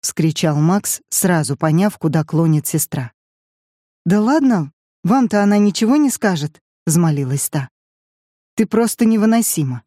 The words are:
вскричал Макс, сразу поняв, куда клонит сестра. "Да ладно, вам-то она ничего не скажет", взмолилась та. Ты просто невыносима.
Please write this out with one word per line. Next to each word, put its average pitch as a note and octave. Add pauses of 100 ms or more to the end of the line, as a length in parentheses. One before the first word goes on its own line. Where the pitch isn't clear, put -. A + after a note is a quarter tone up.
вскричал D#3
Макс, F3
сразу D#3
поняв, E3
куда D#3+
клонит D#3+
сестра. D3 (920)
"Да G3
ладно, A#3 (320)
вам-то G#3+
она G3+
ничего G#3
не D4
скажет", E3 (260)
взмолилась D3
та. C#3 (840)
Ты A3
просто A#3
невыносима. A3